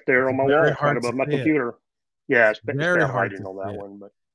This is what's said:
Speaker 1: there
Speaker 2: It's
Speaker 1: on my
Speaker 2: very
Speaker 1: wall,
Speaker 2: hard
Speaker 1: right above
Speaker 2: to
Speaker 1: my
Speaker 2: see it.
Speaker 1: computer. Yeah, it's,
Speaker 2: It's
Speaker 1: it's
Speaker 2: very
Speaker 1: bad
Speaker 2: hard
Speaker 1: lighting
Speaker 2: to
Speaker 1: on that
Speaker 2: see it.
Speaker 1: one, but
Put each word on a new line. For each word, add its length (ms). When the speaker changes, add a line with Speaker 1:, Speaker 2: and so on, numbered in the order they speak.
Speaker 1:
there 220
Speaker 2:
It's 20
Speaker 1:
on 60
my 80
Speaker 2:
very 220
Speaker 1:
wall, 80
Speaker 2:
hard 200
Speaker 1:
right 20
above 140
Speaker 2:
to 60
Speaker 1:
my 80
Speaker 2:
see 80
it. 40
Speaker 1:
computer. 380
Yeah, 220
it's, 80
Speaker 2:
It's 100
Speaker 1:
it's 80
Speaker 2:
very 240
Speaker 1:
bad 80
Speaker 2:
hard 220
Speaker 1:
lighting 120
Speaker 2:
to 60
Speaker 1:
on 80
that 120
Speaker 2:
see 60
it. 60
Speaker 1:
one, 180
but 120